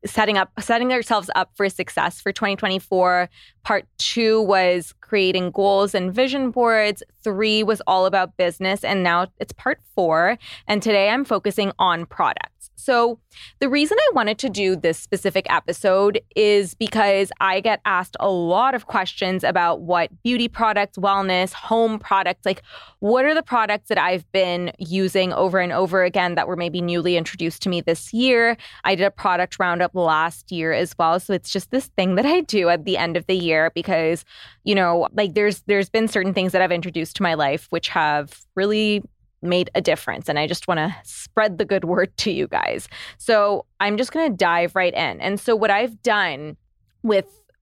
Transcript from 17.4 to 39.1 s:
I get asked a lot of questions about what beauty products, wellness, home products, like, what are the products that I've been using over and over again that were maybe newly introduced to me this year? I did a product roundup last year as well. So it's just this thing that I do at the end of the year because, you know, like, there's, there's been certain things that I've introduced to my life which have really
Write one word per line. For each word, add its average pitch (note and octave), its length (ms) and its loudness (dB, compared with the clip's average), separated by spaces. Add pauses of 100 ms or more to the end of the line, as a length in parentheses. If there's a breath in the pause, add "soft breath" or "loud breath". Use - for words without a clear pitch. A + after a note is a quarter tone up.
I F#3+ 200 0
get G#3+ 260 -2
asked F#3 340 -2
a G3+ 80 0
lot F#3+ 460 2
of A3+ 120 -8
questions F#3 560 -2
about F3 380 0
what E3+ 300 0 (120)
beauty A#3+ 260 0
products, G#3 500 -2
wellness, F#3+ 560 0
home A3 440 0
products, F#3 460 -2
like, F#3+ 180 -2 (360 loud breath)
what A#3+ 260 2
are D4+ 80 2
the D#4+ 100 0
products G#3+ 460 -2
that G#3 80 -2
I've F3+ 360 0
been F3+ 460 0
using F#3 540 0
over F#3+ 260 0
and F3+ 140 -2
over F#3 320 2
again F3+ 300 0
that F3 120 -2
were F3+ 100 -4
maybe E3+ 260 -4
newly F3 340 0
introduced E3 460 -4
to F#3+ 80 -2
me F3 100 -2
this - 320 -2
year? A#3 460 2 (240 loud breath)
I G3 120 2
did F3+ 100 2
a G3 60 4
product F3+ 480 -2
roundup F3 360 0
last E3 580 0
year D#3+ 200 -2
as D#3+ 260 -2
well. E3+ 200 2
So G3+ 140 -6
it's F3+ 180 -4
just - 200 -6
this C4 160 -2 (100)
thing F#3 200 2
that A#3+ 100 2
I E4+ 160 2
do G3 260 0
at E3+ 160 2
the F3 140 -2
end E3+ 180 -2
of E3+ 100 -6
the F#3+ 100 0
year E3 380 2
because, E3 520 -2 (380 loud breath)
you G#3 100 0
know, E3+ 380 2
like, G3 220 -2
there's, G#3 280 0
there's G3 260 0
been A3+ 200 0
certain F#3+ 260 -2
things F#3 180 0
that F3+ 80 4
I've F3+ 120 2
introduced E3+ 440 -4
to G3+ 60 -4
my E3+ 120 2
life D3 360 -2
which E3 180 -4
have D3 540 -2 (140)
really G#3 460 0 (380)